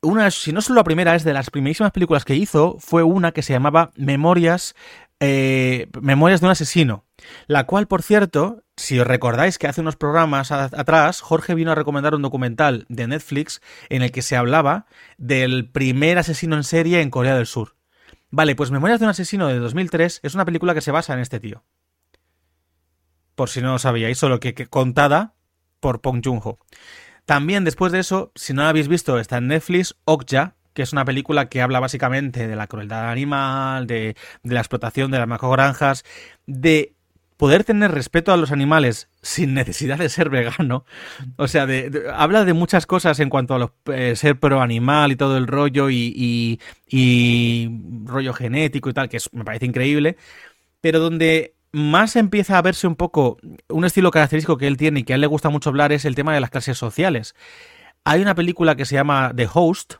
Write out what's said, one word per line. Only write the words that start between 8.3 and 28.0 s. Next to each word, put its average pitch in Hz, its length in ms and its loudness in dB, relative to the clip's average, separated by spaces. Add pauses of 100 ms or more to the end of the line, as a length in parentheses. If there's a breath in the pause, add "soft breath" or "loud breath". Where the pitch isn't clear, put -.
si - 220 -4
os 117 80 4
recordáis 127 520 0
que - 80 -4
hace 139 140 -4
unos 156 160 -4
programas 147 560 0
a-, 139 120 -2
atrás, 151 560 2
Jorge 165 340 -2
vino 165 180 -2
a - 20 2
recomendar 147 400 -2
un 147 80 -2
documental 127 680 -2
de 120 180 -6
Netflix 147 540 -6 (280 loud breath)
en 131 140 -2
el 123 100 -2
que 123 100 -6
se - 140 -2
hablaba 143 500 2 (300 soft breath)
del 127 540 0
primer 139 480 0
asesino 160 380 -2
en 147 80 -2
serie 165 360 2
en 143 100 0
Corea 131 240 0
del 123 120 0
Sur. - 280 -8 (560 soft breath)
Vale, 151 240 2
pues 127 160 -4
Memorias 175 300 2
de 220 60 2
un 214 40 2
asesino 185 380 -2
de 127 100 0
dos 120 160 -4
mil 175 160 -2
tres 170 320 0
es 147 120 -8
una 190 100 0
película 170 300 0
que 151 80 -2
se - 80 -6
basa 151 240 -2
en 127 60 -4
este 120 200 -6
tío. 107 240 -14 (1700)
Por 127 140 -4
si - 120 -8
no 127 120 -2
lo 127 60 -2
sabíais, 117 400 -2
solo 131 220 0
que, 123 140 -6
que 127 120 -14
contada 143 680 2 (460)
por 127 200 -2
Bong 123 240 -4
Joon-ho. 110 340 -4 (680 loud breath)
También 160 380 0
después 170 280 0
de 185 60 0
eso, 190 360 -4